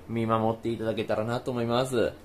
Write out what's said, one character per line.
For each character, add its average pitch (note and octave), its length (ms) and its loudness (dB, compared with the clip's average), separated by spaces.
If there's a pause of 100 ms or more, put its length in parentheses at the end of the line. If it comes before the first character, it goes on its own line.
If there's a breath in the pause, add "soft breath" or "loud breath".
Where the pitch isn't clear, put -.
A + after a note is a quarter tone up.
見 A2+ 200 -2
守 A2+ 280 4
っ A2+ 40 -8
て - 100 -4
い A#2 80 -2
た G#2+ 80 -6
だ A2 100 0
け G#2+ 100 -2
た G#2 120 0
ら A2 80 -2
な A#2+ 160 -2
と C3+ 100 -4
思 A#2+ 120 -2
い A#2 40 0
ま A#2+ 200 2
す。 A#2+ 260 2 (120)